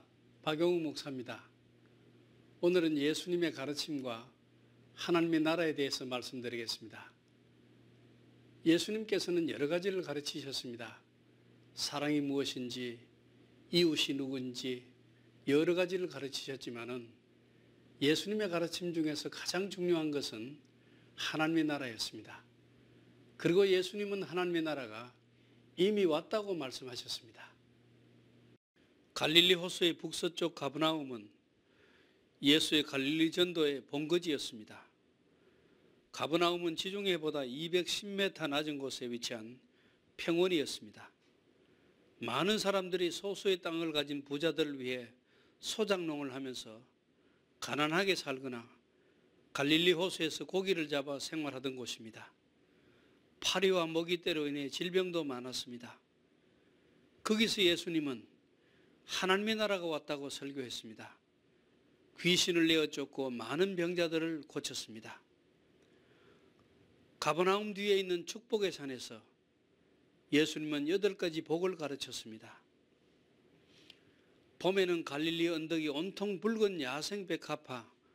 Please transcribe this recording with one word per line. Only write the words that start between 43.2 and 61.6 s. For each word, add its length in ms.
땅을 280
가진 320
부자들을 560
위해 320
소작농을 720
하면서 440
가난하게 540
살거나 560
갈릴리 420
호수에서 520
고기를 440
잡아 280
생활하던 580
곳입니다. 560
파리와 480
먹이때로 580
인해 240
질병도 540
많았습니다. 760
거기서 400
예수님은 760
하나님의 480
나라가 300
왔다고 440
설교했습니다. 880